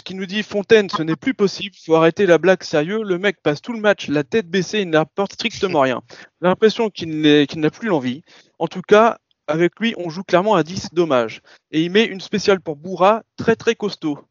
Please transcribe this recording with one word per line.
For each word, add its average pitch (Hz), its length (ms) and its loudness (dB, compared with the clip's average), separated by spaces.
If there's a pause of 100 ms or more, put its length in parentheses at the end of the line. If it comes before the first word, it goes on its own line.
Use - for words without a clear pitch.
qui 185 120 -14
nous 190 100 -8
dit, « 202 180 -6
Fontaine, 202 460 2
ce - 140 -4
n'est 160 120 -2
plus - 200 -4
possible, 196 400 -4 (100)
faut 160 80 0
arrêter 165 320 4
la 170 140 6
blague 185 240 2
sérieux, 180 400 -2
le 185 160 -2
mec 196 240 -2
passe 151 180 0
tout 240 100 -12
le 226 80 -10
match 208 280 0
la 147 160 0
tête 190 260 -4
baissée, 190 320 -2
il 180 80 -4
n'apporte 156 440 0
strictement 185 480 -2
rien. 127 200 0 (400)
L'impression 202 480 2
qu'il 156 320 -8
n'est, 147 240 6
qu'il 160 140 -6
n'a 151 100 0
plus 220 200 -6
l'envie. 127 340 -2 (340)
En 165 100 -4
tout 185 140 -12
cas, 214 380 4 (280)
avec 165 320 -2
lui, 226 180 -2
on 170 120 -8
joue 175 140 -10
clairement 196 320 2
à 160 80 2
dix, 185 280 -10
dommage. » 139 520 -2 (280)
Et 156 120 -2
il 175 80 -4
met 214 140 4
une 190 140 -8
spéciale 196 400 0
pour 151 180 -10
Bourra, 185 440 0 (160)
très 226 180 0
très - 200 -2
costaud. 156 420 -6 (140)